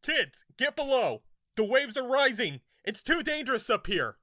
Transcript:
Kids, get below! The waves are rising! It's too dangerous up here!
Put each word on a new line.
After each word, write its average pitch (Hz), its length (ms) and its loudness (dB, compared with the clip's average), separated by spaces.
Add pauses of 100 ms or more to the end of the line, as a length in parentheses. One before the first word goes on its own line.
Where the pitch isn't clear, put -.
Kids, 277 420 -2 (120)
get 285 180 -2
below! 247 480 0 (320)
The 220 80 0
waves 247 340 2
are 262 100 -4
rising! 240 540 2 (220)
It's - 200 -6
too 330 200 2
dangerous 262 460 -2
up 220 180 0
here! 135 360 -2